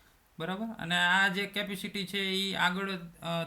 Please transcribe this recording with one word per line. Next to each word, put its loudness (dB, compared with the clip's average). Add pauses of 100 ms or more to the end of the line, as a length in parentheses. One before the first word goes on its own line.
(400)
બરાબર? -4
અને -2
આ 6
જે 0
કેપેસિટી -4
છે -4
એ 0
આગળ, 2 (300)
અ, -2